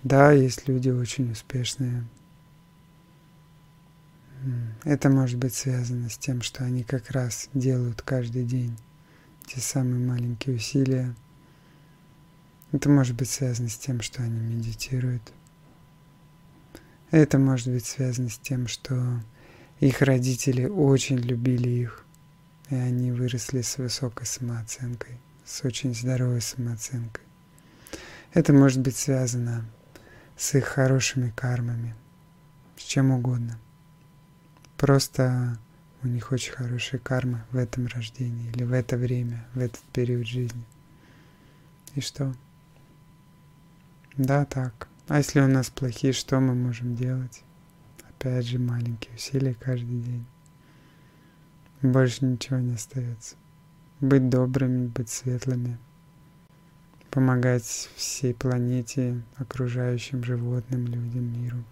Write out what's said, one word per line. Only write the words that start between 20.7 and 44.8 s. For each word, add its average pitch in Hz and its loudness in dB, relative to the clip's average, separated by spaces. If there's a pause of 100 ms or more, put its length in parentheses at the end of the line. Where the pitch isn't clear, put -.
любили 123 0
их, 120 -2 (680)
и 135 -2
они 123 0
выросли 123 -2
с - -6
высокой 123 -6
самооценкой, 120 -8 (260)
с - -12
очень 127 -2
здоровой 123 0
самооценкой. 117 -6 (1080)
Это 156 6
может 139 8
быть 127 0
связано 120 -2 (680)
с - -6
их 135 4
хорошими 131 2
кармами, 117 -4 (800)
с - -18
чем 135 2
угодно. 120 0 (1160)
Просто 127 2 (440)
у 127 -4
них 120 -2
очень - -2
хорошая 123 -4
карма 123 -2
в 127 -4
этом 123 -2
рождении 117 -6
или 120 -4
в 120 -2
это 127 0
время, 120 -2
в 127 -6
этот 123 -4 (120)
период 123 0
жизни. 120 -6 (1300)
И 139 -2
что? 135 -4 (1800)
Да, 139 2
так. 127 -6 (200)